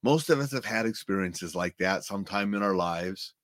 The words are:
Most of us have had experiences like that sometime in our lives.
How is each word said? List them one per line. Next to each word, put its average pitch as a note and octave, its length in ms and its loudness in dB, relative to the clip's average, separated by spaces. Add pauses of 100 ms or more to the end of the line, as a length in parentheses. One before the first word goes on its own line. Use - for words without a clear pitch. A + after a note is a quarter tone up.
Most D3 260 4
of D3+ 80 6
us C#3 140 -2
have C3+ 120 -4
had A2+ 220 0
experiences F#2 680 -2
like F2 220 -2
that F#2 260 0
sometime G2+ 500 -2
in G2+ 80 0
our G2 140 4
lives. F2 680 -2